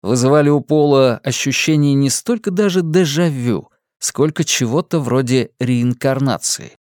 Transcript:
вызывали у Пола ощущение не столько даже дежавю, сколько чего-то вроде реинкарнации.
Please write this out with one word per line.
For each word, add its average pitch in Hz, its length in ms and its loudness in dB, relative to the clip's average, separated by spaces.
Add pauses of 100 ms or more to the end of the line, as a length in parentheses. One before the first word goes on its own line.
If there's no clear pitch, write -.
вызывали 131 480 2
у 147 120 2
Пола 139 600 2
ощущение 143 680 0
не 139 160 2
столько 226 400 -4
даже 185 320 0
дежавю, 156 880 0 (300)
сколько 151 440 -2
чего-то 135 560 -2
вроде 127 600 0
реинкарнации. 123 1120 -2 (160)